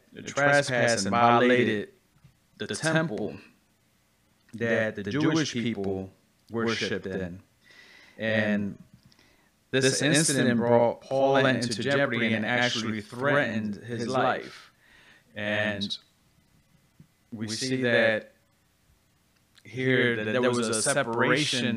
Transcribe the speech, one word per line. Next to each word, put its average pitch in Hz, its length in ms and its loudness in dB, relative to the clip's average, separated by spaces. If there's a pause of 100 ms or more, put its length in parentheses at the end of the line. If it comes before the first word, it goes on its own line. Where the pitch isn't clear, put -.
(260)
trespassed 131 800 2
and 101 60 -2
violated 120 800 4 (680)
the 104 100 -8
temple 151 680 -2 (1160)
that 113 420 -2
the 104 80 -8
Jewish 151 500 -2
people 98 580 -4 (400)
worshipped 107 560 -4
in. 95 320 -8 (800)
And... 107 600 -2 (920)
This 131 300 2
incident 135 560 2
brought 120 420 4
Paul 135 380 2
into 120 440 0
jeopardy 120 520 0
and 107 120 -2
actually 117 540 -2
threatened 120 760 -2
his 117 320 -8
life. 123 640 -4 (640)
And 104 640 -4 (1300)
we 107 160 -8
see 127 360 -4
that 113 500 2 (1300)
here 123 640 0
that 107 60 -2
there 123 200 2
was 120 160 0
a 110 140 -2
separation 127 960 0